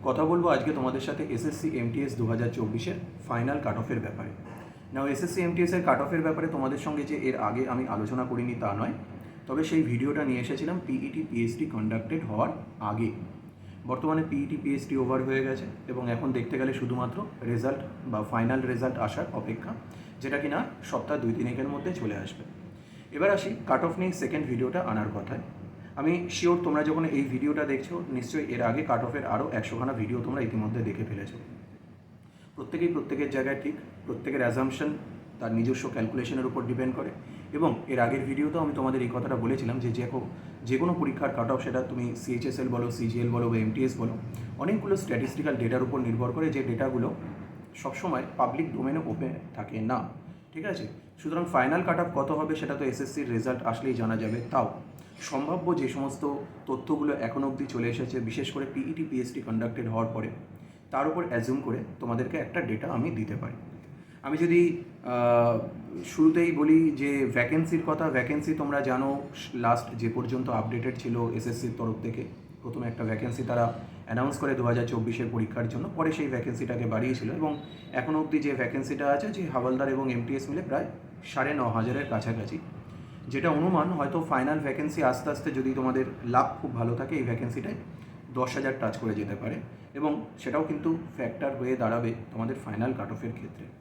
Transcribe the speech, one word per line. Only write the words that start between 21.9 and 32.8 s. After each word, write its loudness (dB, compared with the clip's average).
চলে -2
আসবে। -10
এবার 4
আসি -2
কাট 6
অফ -2
নিয়ে 2
সেকেন্ড -2
ভিডিওটা 2
আনার 0
কথায়। -6
আমি 2
শিওর 4
তোমরা 4
যখন 4
এই 2
ভিডিওটা 2
দেখছো, -2
নিশ্চয়ই -2
এর 0
আগে 2
কাট 4
অফের -2
আরও 0
একশোখানা -2
ভিডিও -2
তোমরা 0
ইতিমধ্যে 0
দেখে -2
ফেলেছো। -8
প্রত্যেকেই 0